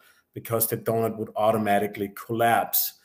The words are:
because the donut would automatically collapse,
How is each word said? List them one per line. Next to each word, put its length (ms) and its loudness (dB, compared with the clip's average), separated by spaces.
because 340 -2
the 120 -2
donut 380 0
would 200 -6
automatically 800 2
collapse, 800 0